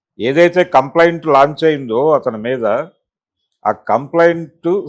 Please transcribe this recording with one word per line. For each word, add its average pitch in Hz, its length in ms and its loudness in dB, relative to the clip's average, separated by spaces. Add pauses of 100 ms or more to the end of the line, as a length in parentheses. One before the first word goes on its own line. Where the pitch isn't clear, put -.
(200)
ఏదైతే 170 440 2
కంప్లైంట్ 165 600 0
లాంచ్ 147 380 2
అయిందో 139 460 -2
అతని 127 280 -2
మీద, 117 280 -6 (1000)
ఆ 107 60 0
కంప్లైంట్ 170 1160 -2